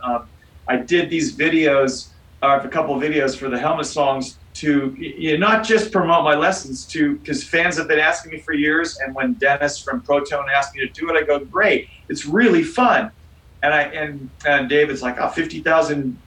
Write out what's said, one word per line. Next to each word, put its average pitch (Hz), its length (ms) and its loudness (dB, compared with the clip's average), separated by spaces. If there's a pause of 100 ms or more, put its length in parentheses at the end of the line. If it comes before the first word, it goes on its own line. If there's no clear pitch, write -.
Um, 120 240 -4 (400)
I 127 100 0
did 165 320 0
these 143 280 -4
videos, 143 760 2 (300)
uh, 139 220 4
a 135 40 -10
couple 143 280 -2
of 127 60 -2
videos 143 360 0
for 135 100 -8
the 123 100 -4
Helmet 151 280 -2
Songs 135 520 -2 (180)
to, 139 440 0
y-, 165 200 -10
y-, 156 180 0
not 214 260 2
just 220 280 2
promote 170 320 4
my 151 120 4
lessons 147 520 -2
to, 147 380 0
'cause - 180 -4
fans 170 340 0
have 156 100 -2
been 151 120 4
asking 160 320 0
me 156 80 -12
for - 140 -6
years, 151 460 0
and 135 140 -8
when 131 200 -2
Dennis 143 460 0
from - 220 -6
Protone 143 520 0
asked 139 220 0
me 135 120 -8
to - 60 -14
do 165 160 -6
it, 170 60 0
I 151 80 2
go, 147 160 2
"Great, 165 500 0 (200)
it's 147 160 -8
really 175 380 4
fun." 208 480 2 (520)
And 147 100 2
I, 147 100 4
and, 147 460 -8 (160)
and 135 240 2
David's 143 320 2
like, 123 180 -4
"Oh, - 100 0
fifty 160 300 -6
thousand 151 680 0